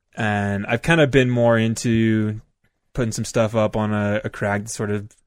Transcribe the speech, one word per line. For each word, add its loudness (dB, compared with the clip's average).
And -2
I've -4
kind 2
of 4
been 4
more 4
into 0
putting -4
some -6
stuff 0
up 0
on 0
a, 0
a -8
crag -2
that's -12
sort -4
of -6